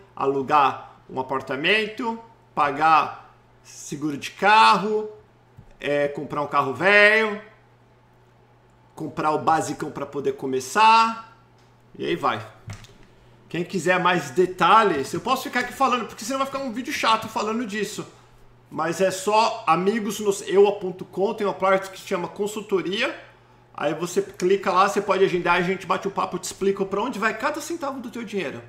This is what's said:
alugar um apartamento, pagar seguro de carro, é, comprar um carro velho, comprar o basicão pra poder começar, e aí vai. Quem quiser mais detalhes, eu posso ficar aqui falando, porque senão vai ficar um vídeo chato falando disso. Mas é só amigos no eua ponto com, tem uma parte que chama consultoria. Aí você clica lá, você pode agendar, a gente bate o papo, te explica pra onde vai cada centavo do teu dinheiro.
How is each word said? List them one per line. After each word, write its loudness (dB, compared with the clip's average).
alugar 0
um -10
apartamento, -2
pagar 2
seguro -8
de -10
carro, 4
é, 0
comprar -6
um -2
carro 0
velho, 4
comprar -4
o 0
basicão 0
pra -8
poder -4
começar, 2
e -6
aí -2
vai. -2
Quem -4
quiser 0
mais 0
detalhes, 4
eu -4
posso -2
ficar -4
aqui -6
falando, 0
porque -14
senão -4
vai 0
ficar -10
um -6
vídeo -8
chato 0
falando -4
disso. -6
Mas 0
é 4
só 2
amigos 2
no 0
eua 6
ponto -8
com, -4
tem -4
uma 0
parte 0
que -18
chama -6
consultoria. -4
Aí -2
você -2
clica 0
lá, 4
você 0
pode 2
agendar, 2
a 2
gente -2
bate -2
o -2
papo, -4
te -12
explica -2
pra -2
onde -4
vai -2
cada -4
centavo -8
do -12
teu -10
dinheiro. -6